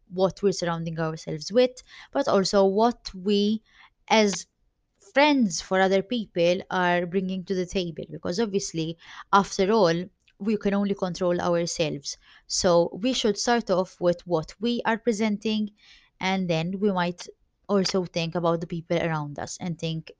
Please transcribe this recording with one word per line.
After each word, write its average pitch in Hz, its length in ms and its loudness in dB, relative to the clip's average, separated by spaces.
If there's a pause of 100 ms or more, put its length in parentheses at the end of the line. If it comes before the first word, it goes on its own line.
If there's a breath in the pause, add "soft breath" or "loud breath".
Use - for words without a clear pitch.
(120)
what 180 300 0
we're 196 100 4
surrounding 165 480 -4
ourselves 156 500 -6
with, 254 320 2 (300 loud breath)
but 277 160 -2
also 196 360 4
what 214 500 0
we 208 480 0 (460 soft breath)
as 208 380 2 (680)
friends 269 460 4
for 190 200 0
other 190 220 4
people 185 580 0 (100)
are 175 360 0
bringing 185 380 -4
to 196 100 -4
the 180 120 -2
table, 175 440 -6
because 170 280 -6
obviously, 190 580 -2 (360 loud breath)
after 196 400 2
all, 175 320 4 (340)
we 208 180 -2
can 202 180 -2
only 202 200 0
control 175 460 -2
ourselves. 170 760 -2 (300 soft breath)
So 170 460 2
we 240 200 -2
should 208 260 0
start 233 320 0
off 185 300 0
with 175 260 0
what 160 340 -2
we 240 240 -2
are 220 140 0
presenting, 214 720 -2 (500 soft breath)
and 190 280 -2
then 170 300 -2
we 202 140 2
might 175 340 -2 (420)
also 190 360 0
think 165 300 -4
about 170 260 0
the 165 60 -6
people 170 320 -4
around 151 400 -4
us - 220 -10
and 170 180 -6
think 160 420 -6